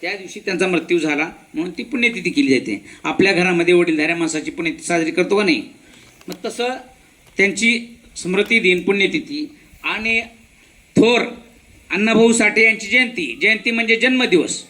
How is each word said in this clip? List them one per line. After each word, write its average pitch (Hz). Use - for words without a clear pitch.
त्या 185
दिवशी 190
त्यांचा 185
मृत्यू 175
झाला 156
म्हणून 170
ती 247
पुण्यतिथी 233
केली 135
जाते. 107
आपल्या 190
घरामध्ये 175
वडीलधाऱ्या 165
माणसाची 156
पुण्यतिथी 165
साजरी 165
करतो 180
का 208
नाही? 147
मग 185
तसं 233
त्यांची 226
स्मृती 202
दिन, 180
पुण्यतिथी 160
आणि 220
थोर 233
अण्णाभाऊ 220
साठे 220
यांची 220
जयंती. 196
जयंती 214
म्हणजे 226
जन्मदिवस 226